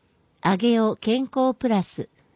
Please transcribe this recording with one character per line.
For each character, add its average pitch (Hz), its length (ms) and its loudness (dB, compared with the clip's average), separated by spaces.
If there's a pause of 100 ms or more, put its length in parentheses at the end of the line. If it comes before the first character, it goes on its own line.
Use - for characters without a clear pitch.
(420)
上 220 380 2
尾 220 160 0
健 240 260 -2
康 262 340 -2
プ 254 140 -4
ラ 202 120 2
ス、 - 280 -10 (260)